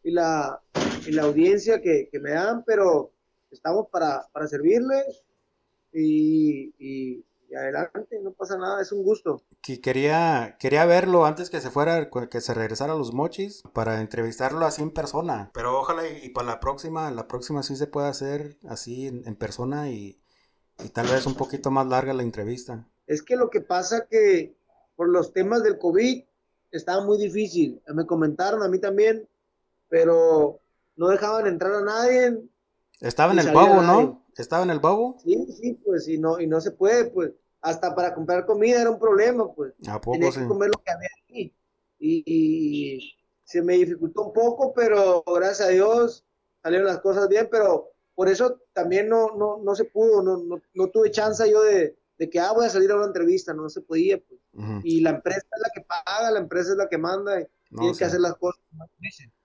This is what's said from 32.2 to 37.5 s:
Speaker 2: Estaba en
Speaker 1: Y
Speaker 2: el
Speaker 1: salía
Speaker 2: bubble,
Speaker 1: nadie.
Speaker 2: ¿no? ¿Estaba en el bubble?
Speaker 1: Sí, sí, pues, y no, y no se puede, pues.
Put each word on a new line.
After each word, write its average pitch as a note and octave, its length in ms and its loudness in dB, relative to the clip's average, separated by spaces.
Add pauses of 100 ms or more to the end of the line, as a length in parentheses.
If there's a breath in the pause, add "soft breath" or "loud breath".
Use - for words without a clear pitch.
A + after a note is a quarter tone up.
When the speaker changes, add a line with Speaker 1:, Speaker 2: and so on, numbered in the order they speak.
Speaker 2:
Estaba D#3 320 2
en F3 60 4
Speaker 1:
Y - 20 4
Speaker 2:
el D3+ 60 2
Speaker 1:
salía D#3 160 6
Speaker 2:
bubble, G3 240 8
Speaker 1:
nadie. G3+ 200 6
Speaker 2:
¿no? - 180 -10 (120)
¿Estaba D#3+ 280 -4
en F3+ 60 -2
el D#3 80 -2
bubble? G#3+ 460 0
Speaker 1:
Sí, A#3 220 0 (140)
sí, A#3+ 240 -6
pues, E3+ 240 -2
y D#3+ 100 -2
no, D#3+ 200 -2
y E3 80 -4
no D#3+ 140 0
se E3 120 -6
puede, A3+ 340 2
pues. F3+ 260 -4 (280)